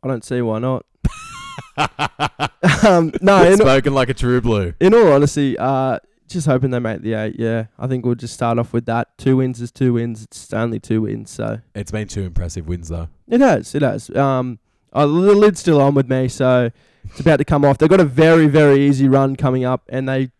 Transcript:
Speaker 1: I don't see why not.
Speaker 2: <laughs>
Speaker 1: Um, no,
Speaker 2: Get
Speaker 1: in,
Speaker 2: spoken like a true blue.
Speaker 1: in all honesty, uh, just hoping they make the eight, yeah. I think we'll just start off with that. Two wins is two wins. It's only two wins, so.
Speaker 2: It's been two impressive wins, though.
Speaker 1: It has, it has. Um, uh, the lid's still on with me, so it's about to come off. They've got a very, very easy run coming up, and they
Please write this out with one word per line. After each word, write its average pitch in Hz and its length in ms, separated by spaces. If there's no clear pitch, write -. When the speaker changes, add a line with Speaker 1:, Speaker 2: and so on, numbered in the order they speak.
Speaker 1:
I 135 40
don't 123 160
see 123 180
why 110 180
not. 127 260
Speaker 2:
<laughs> 147 100
Speaker 1:
Um, 170 240
no, 190 220
Speaker 2:
Get 175 100
Speaker 1:
in, 196 40
Speaker 2:
spoken 135 360
like 127 160
a 135 40
true 123 280
blue. 101 380
Speaker 1:
in 190 140
all 220 200
honesty, 143 440
uh, 131 420
just 156 200
hoping 131 240
they 123 80
make 110 220
the 113 120
eight, 107 240
yeah. 113 280
I 127 100
think 127 180
we'll 120 100
just 117 180
start 117 260
off 117 140
with 117 120
that. 117 320
Two 131 200
wins 127 240
is 120 100
two 127 220
wins. 117 300
It's - 300
only 113 260
two 110 220
wins, 107 280
so. 110 300
Speaker 2:
It's 101 160
been 104 160
two - 140
impressive 87 460
wins, 82 220
though. 82 200
Speaker 1:
It 240 140
has, 202 340
it 147 60
has. 113 300
Um, 127 480
uh, 147 120
the 147 60
lid's 202 480
still 151 220
on 143 140
with 131 140
me, 131 180
so 123 440
it's - 140
about 151 180
to 156 80
come 143 200
off. 139 120
They've 156 120
got 190 100
a 175 60
very, 160 420
very 143 340
easy 139 260
run 135 280
coming 127 300
up, 127 240
and 131 180
they 131 320